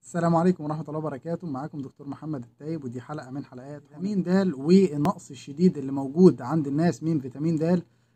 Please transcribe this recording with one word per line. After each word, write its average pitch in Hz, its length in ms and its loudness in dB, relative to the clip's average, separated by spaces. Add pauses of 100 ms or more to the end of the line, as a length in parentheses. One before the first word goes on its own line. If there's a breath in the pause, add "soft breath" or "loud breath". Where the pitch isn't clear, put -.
(140)
السلام 165 220 2
عليكم 175 280 2
ورحمة 151 240 -6
الله 151 100 -6
وبركاته. 156 480 -8
معاكم 131 360 -8
دكتور 135 260 -16
محمد 139 360 -8
التايب، 147 400 -10
ودي 120 160 -10
حلقة 147 300 -12
من 139 140 -10
حلقات 139 380 -18
فيتامين 190 400 -4
د 180 340 2
والنقص 151 760 4
الشديد 147 480 0
اللي 135 140 -6
موجود 139 500 6
عند 143 240 -2
الناس 156 360 0
من 160 180 0
فيتامين 139 360 -4
د. 170 260 2 (340)